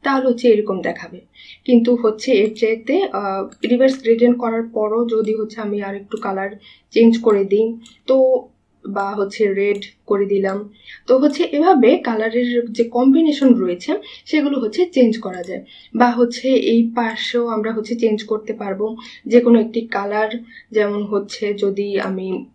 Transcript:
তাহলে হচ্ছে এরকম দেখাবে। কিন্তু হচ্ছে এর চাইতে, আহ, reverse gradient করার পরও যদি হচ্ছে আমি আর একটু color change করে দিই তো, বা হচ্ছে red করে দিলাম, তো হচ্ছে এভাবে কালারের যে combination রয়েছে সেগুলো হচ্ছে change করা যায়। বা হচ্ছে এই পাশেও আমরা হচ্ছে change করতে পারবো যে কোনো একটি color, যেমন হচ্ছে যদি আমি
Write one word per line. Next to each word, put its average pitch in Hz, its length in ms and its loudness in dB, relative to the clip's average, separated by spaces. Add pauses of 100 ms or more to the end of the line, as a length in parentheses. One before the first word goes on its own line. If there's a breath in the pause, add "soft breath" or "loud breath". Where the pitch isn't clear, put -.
তাহলে 269 240 -2
হচ্ছে 240 220 2
এরকম 208 340 2
দেখাবে। 175 380 -10 (440 loud breath)
কিন্তু 240 320 4
হচ্ছে 233 360 -2
এর 214 220 2
চাইতে, 226 480 -2 (100)
আহ, 196 540 -6
reverse 262 360 2
gradient 240 360 2
করার 226 240 -4
পরও 226 460 -4
যদি 220 260 -2
হচ্ছে 214 260 -8
আমি 208 220 -6
আর 196 120 -8
একটু 202 220 -12
color 196 340 -6 (400 soft breath)
change 226 280 6
করে 208 260 2
দিই 220 340 0 (280 loud breath)
তো, 262 420 2 (400)
বা 196 260 -4
হচ্ছে 202 400 -2
red 202 280 -2 (240)
করে 202 200 0
দিলাম, 202 460 -4 (340 loud breath)
তো 262 120 4
হচ্ছে 294 260 2
এভাবে 302 520 4
কালারের 233 760 -2
যে 233 120 0
combination 277 720 4
রয়েছে 190 440 -4 (280 loud breath)
সেগুলো 285 320 0
হচ্ছে 240 280 -2
change 233 320 2
করা 180 240 -10
যায়। 175 220 -12 (300 loud breath)
বা 240 160 4
হচ্ছে 240 380 0
এই 233 480 2
পাশেও 233 500 -4
আমরা 220 260 -4
হচ্ছে 220 240 -6
change 214 280 -2
করতে 214 280 -6
পারবো 208 440 -6 (300 loud breath)
যে 233 140 6
কোনো 233 200 6
একটি 226 200 -4
color, 208 500 -4 (400 loud breath)
যেমন 208 320 -2
হচ্ছে 202 520 -6
যদি 202 460 -4
আমি 190 440 -6 (100)